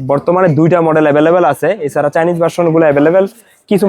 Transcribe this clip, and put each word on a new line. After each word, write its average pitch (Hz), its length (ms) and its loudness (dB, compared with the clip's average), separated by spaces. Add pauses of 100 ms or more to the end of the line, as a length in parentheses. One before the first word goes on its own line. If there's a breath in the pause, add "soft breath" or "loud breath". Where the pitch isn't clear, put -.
বর্তমানে 175 400 0 (100)
দুইটা 165 240 2
মডেল 156 260 0
অ্যাভেলেবল 160 380 2
আছে, 147 240 -2 (160)
এছাড়া 147 240 -4
চাইনিজ 170 300 -2
ভার্সনগুলো 165 480 0
অ্যাভেলেবল, 160 380 2 (440 soft breath)
কিছু 202 200 0